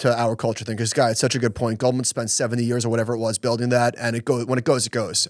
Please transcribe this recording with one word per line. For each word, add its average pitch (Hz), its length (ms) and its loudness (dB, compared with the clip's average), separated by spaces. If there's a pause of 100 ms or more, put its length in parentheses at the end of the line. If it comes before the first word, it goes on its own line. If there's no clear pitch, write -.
to 120 200 2
our 113 160 0
culture 113 300 -4
thing, 113 100 -4
'cause 110 160 -2
Guy, 127 200 4
it's - 80 -2
such 131 140 2
a 135 40 0
good 117 160 0
point. 113 240 -2
Goldman 127 260 2
spent 117 260 -4
seventy 120 340 0
years 120 200 0
or 117 60 0
whatever 113 240 0
it 113 40 -4
was 110 200 -2
building 120 320 0
that, 120 280 4
and 117 160 -2
it 117 120 -6
go-, 123 180 0
when 127 140 0
it 120 80 -2
goes, 127 200 2
it - 60 -8
goes, 104 380 -2